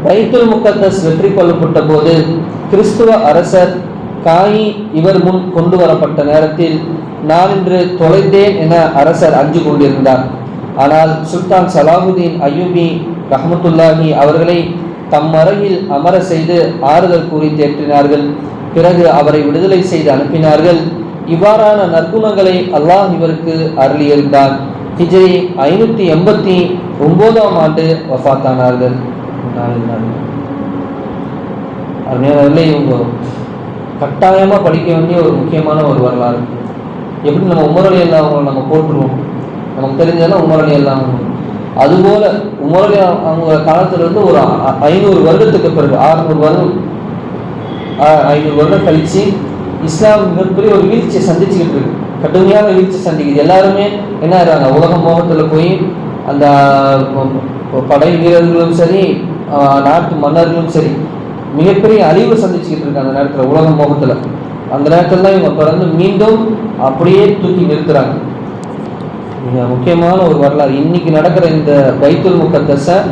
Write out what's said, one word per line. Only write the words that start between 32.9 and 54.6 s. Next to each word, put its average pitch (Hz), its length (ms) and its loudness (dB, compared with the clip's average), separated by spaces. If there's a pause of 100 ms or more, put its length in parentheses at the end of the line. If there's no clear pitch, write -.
கட்டாயமா 190 600 2
படிக்க 165 300 0
வேண்டிய 170 260 0
ஒரு 160 120 2
முக்கியமான 156 520 -2
ஒரு 127 160 0
வரலாறு. 123 380 -2 (840)
எப்படி 147 220 0
நம்ம 170 180 0
உமர் 165 200 2
ரலியல்லாஹு 170 420 2
அவங்களை 147 180 0
நம்ம 135 280 -4
போற்றுவோம், 156 520 -2 (520)
நமக்கு 135 280 -2
தெரிஞ்சதெல்லாம் 170 360 2
உமர் 160 240 2
ரலியல்லாஹு. 139 420 0 (680)
அதுபோல 190 560 2 (360)
உமர் 190 220 2
ரலியல்லாஹு 190 260 2 (100)
அவங்க 160 460 0
காலத்துல 185 280 0
இருந்து 185 260 0
ஒரு 165 120 4
அ-, 131 440 0
ஐந்நூறு 170 500 2
வருடத்துக்கு 147 440 2
பிறகு, 139 220 0
அறுநூறு 156 400 2
வருடம், 170 360 0 (1300)
அ, 151 200 4
ஐந்நூறு 147 340 0
வருடம் 185 320 2
கழிச்சு 180 460 0 (500)
இஸ்லாம் 202 520 2
மிகப்பெரிய 185 380 0
ஒரு 190 100 4
வீழ்ச்சியை - 460 0
சந்திச்சுக்கிட்டு 180 460 0
இருக்கு. - 160 -2 (300)
கடுமையான 196 460 2
வீழ்ச்சி 185 420 0
சந்திக்குது. 143 260 -2
எல்லாருமே 196 540 2 (320)
என்ன 175 220 2
ஆகுறாங்க, 151 260 2